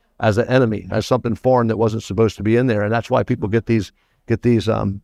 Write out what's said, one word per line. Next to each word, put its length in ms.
as 180
an 100
enemy, 420
as 160
something 280
foreign 340
that 100
wasn't 240
supposed 340
to 60
be 140
in 100
there. 160
And 100
that's 160
why 140
people 260
get 180
these, 260
get 160
these, 260
um, 360